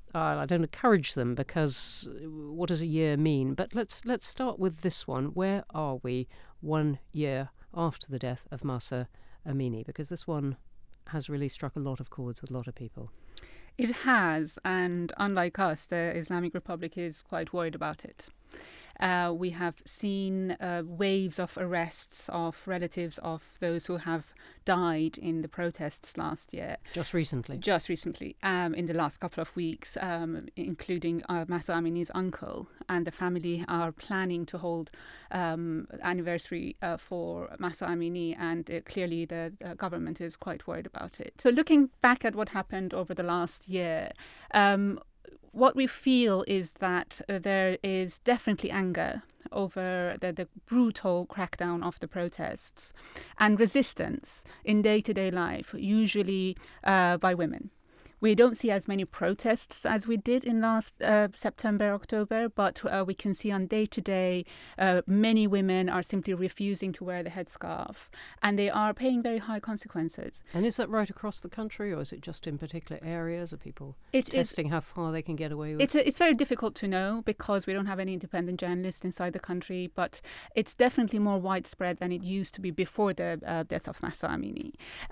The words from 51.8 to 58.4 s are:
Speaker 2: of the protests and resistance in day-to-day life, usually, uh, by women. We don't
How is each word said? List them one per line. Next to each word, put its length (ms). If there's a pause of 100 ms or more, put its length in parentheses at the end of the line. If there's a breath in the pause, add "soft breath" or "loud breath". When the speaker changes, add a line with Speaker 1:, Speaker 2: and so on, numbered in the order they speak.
Speaker 2:
of 160
the 80
protests 880 (440 loud breath)
and 220
resistance 840 (200 soft breath)
in 160
day-to-day 500
life, 460
usually, 800 (280 soft breath)
uh, 340
by 160
women. 340 (500 soft breath)
We 180
don't 200